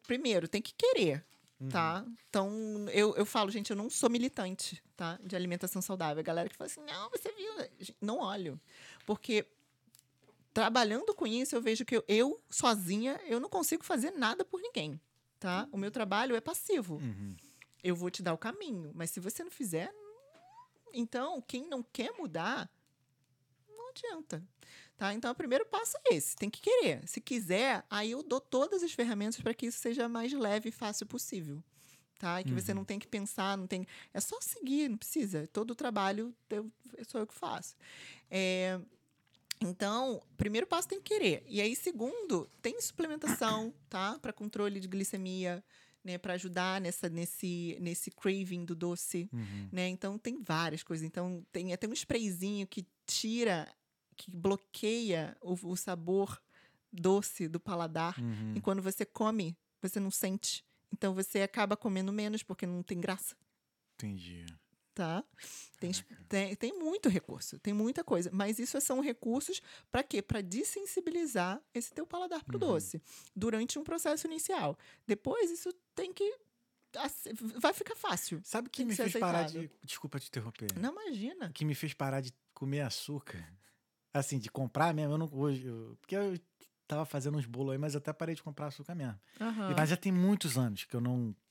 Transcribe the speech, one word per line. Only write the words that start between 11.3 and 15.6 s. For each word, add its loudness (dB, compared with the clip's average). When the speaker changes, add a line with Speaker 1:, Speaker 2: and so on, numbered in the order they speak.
Speaker 1:
eu 2
vejo 2
que 2
eu, 2
eu, 6
sozinha, 2
eu 2
não -4
consigo 0
fazer 2
nada 2
por -4
ninguém, -4
tá? -2